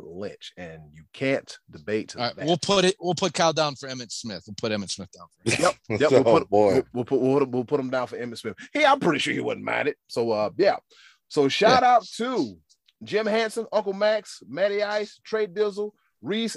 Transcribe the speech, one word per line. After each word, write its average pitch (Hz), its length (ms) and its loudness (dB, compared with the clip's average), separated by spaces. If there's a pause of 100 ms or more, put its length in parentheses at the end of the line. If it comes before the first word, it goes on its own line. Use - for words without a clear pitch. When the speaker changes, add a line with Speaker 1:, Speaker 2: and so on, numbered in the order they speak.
Speaker 1:
Lynch, 87 540 -14
and 80 240 -14 (100)
you 78 120 -20 (100)
can't - 420 -4 (140)
debate - 460 -6
Speaker 2:
All 120 60 -6
right, 120 140 -4
Speaker 1:
that. - 100 -10
Speaker 2:
we'll 170 120 2
put 196 260 2
it. 185 160 2
We'll 175 140 -2
put 175 200 -2
Kyle 165 180 2
down 147 240 -2
for 135 120 -14
Emmitt 127 220 -12
Smith. 101 360 -10
We'll 104 120 -16
put 110 140 -4
Emmitt 98 180 -4
Smith 95 220 -12
down 87 140 -20 (180)
for 110 60 0
him. 170 240 2 (140)
Speaker 1:
Yep, 107 120 0
Speaker 3:
<laughs> - 0 -
Speaker 1:
yep. 147 100 4
We'll 127 160 8
Speaker 3:
Oh, 117 140 8
Speaker 1:
put, - 100 -8
Speaker 3:
boy. 101 220 6
Speaker 1:
we'll, 127 100 4 (100)
we'll 123 120 -2
put, 131 160 0
we'll, 135 260 2
we'll 123 180 -2
put 143 160 -2
him 131 80 -4
down 127 200 -4
for 117 100 -12
Emmitt 117 200 -10
Smith. 107 180 -10 (160)
He, 294 120 0
I'm 277 160 6
pretty 165 200 0
sure 147 120 -2
he 143 80 -4
wouldn't 104 240 -4
mind 117 240 -2
it. 151 80 -4 (120)
So, 117 240 -2
uh, 104 260 0
yeah. 180 180 4 (520)
So 143 200 2
shout 240 340 4
Speaker 2:
Yeah. 247 120 6
Speaker 1:
out 214 100 4 (120)
to 208 400 -4 (480)
Jim 190 220 -2
Hanson, 220 440 -2
Uncle 202 220 -2
Max, 208 560 -2
Matty 202 340 0
Ice, 208 420 -4
Trey 214 220 -2
Dizzle, 208 460 -4 (280)
Reese, 214 360 -4